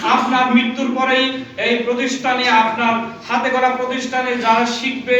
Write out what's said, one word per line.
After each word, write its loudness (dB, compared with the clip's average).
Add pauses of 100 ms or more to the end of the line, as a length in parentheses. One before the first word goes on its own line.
(140)
আপনার 2 (100)
মৃত্যুর 0
পরেই 2 (320)
এই 0 (120)
প্রতিষ্ঠানে, -2 (180)
আপনার 0 (340)
হাতে 0
গড়া 2
প্রতিষ্ঠানে -2
যারা 2
শিখবে, -2